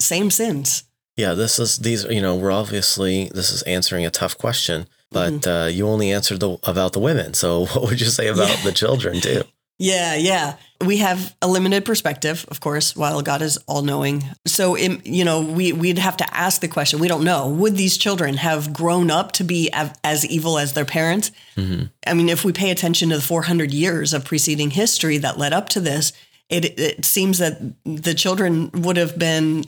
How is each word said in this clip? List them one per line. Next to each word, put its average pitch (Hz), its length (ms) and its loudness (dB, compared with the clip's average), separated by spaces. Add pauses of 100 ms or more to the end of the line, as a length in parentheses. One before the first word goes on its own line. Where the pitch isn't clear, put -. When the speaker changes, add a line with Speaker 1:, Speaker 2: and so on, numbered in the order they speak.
Speaker 1:
same 190 260 2
sins. 175 540 -2 (340)
Speaker 2:
Yeah, 95 160 2
this 110 240 0
is, 117 220 0
these, 113 240 -2
you 110 180 -2
know, 92 140 0
we're 95 160 0
obviously, 95 840 0
this 92 180 -2
is - 120 -6
answering 90 420 -2
a 80 60 -2
tough - 260 -4
question, 87 480 -4 (240)
but, 87 240 -2
Speaker 1:
Mm-hmm. 95 160 -2
Speaker 2:
uh, 85 200 0
you 95 180 0
only 107 240 2
answered 101 280 -2
the, 92 260 -2
about 92 280 0
the 98 60 -2
women. 123 340 0
So 87 320 2
<laughs> - 0 -
what 123 160 -2
would 120 180 0
you 117 120 0
say 110 160 0
about 104 220 2
Speaker 1:
Yeah. 90 140 0
Speaker 2:
the 98 100 0
children 107 480 0
too? 113 200 0 (380)
Speaker 1:
Yeah, 180 340 0
yeah. 156 440 0 (220)
We 202 180 2
have 185 440 0
a 180 60 2
limited 190 380 2
perspective, 160 640 -2
of 147 100 -12
course, 147 360 -2
while 151 280 0
God 143 180 0
is 151 160 -2 (100)
all-knowing. 143 560 0 (220)
So, 180 320 2
im-, 185 260 0
you 175 220 0
know, 160 160 2
we, 165 320 0
we'd 170 240 0
have 185 200 0
to - 200 -4
ask 185 240 0
the 170 60 -2
question, 147 320 0
we 170 80 2
don't 160 160 2
know, 160 240 2
would 190 300 2
these 190 200 2
children 170 400 0
have 151 360 -2
grown 170 360 2
up 180 240 0
to 202 100 0
be 170 300 0
av-, 147 300 -4
as 151 240 0
evil 160 320 0
as 143 140 -2
their 147 120 0
parents? 165 460 0 (240)
Speaker 2:
Mm-hmm. 95 300 -2 (200)
Speaker 1:
I 175 80 0
mean, 170 160 4
if 170 160 0
we 180 80 2
pay 190 160 0
attention 170 400 2
to 160 60 2
the 143 80 -2
four 165 180 0
hundred 160 320 0
years 156 400 0
of 135 100 -2
preceding 151 460 0
history 160 480 2
that 143 220 -2
led 143 120 0
up 190 180 0
to 208 100 -2
this, 151 340 0 (360)
it, 170 300 -2
it - 240 -2
seems 190 360 2
that 160 200 0 (240)
the 160 300 -4
children 180 600 2
would 175 240 0
have 170 200 0
been 160 500 2